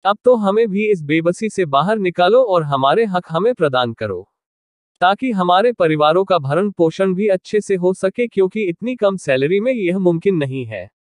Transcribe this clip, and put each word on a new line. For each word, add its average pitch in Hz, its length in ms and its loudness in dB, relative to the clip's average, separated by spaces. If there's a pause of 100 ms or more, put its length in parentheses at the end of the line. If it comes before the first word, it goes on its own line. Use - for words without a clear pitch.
अब 202 180 0
तो 247 100 6
हमें 214 340 2
भी 208 220 -2
इस 175 120 0
बेबसी 165 460 -2
से 190 160 -2
बाहर 160 340 0
निकालो 190 440 2
और 185 200 0
हमारे 143 420 2
हक 180 240 -4
हमें 190 260 -2
प्रदान 127 380 -2
करो, 101 360 -8 (720)
ताकि 202 300 0
हमारे 190 420 2
परिवारों 160 520 2
का 185 140 0
भरण 156 320 -2
पोषण 185 440 0
भी 202 140 -2
अच्छे 196 320 -2
से 202 140 -4
हो 180 200 0
सके, 233 320 -4
क्योंकि 196 420 -2
इतनी 233 280 -6
कम 196 200 0
सैलरी 147 440 0
में 254 120 -2
यह 190 260 -2
मुमकिन 180 360 0
नहीं 135 320 -4
है। 104 240 -12 (100)